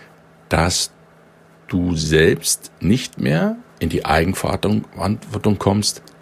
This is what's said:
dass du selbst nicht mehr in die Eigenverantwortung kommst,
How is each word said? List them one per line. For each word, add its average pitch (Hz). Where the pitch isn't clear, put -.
dass 82
du 90
selbst 78
nicht 107
mehr 190
in 82
die -
Eigenverantwortung 98
kommst, 101